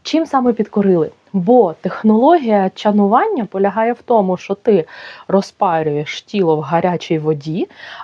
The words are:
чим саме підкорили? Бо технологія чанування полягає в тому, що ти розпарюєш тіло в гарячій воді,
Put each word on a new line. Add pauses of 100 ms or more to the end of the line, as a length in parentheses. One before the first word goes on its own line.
чим
саме
підкорили? (220)
Бо
технологія
чанування
полягає
в
тому,
що
ти (420)
розпарюєш
тіло
в
гарячій
воді, (360)